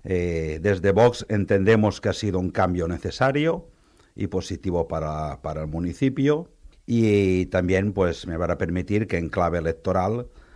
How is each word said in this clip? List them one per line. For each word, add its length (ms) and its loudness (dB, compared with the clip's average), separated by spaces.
Eh, 580 -2
desde 300 2
Vox 380 4
entendemos 720 2
que 80 -2
ha 40 0
sido 280 -2
un 100 -2
cambio 380 0
necesario 800 -2
y 100 -4
positivo 600 -2
para, 520 -4
para 200 -6
el 80 -6
municipio, 840 0
y 640 4
también, 460 2
pues, 340 0
me 100 -6
van 140 -2
a 80 -2
permitir 480 -2
que 120 -2
en 100 -4
clave 300 0
electoral 720 -2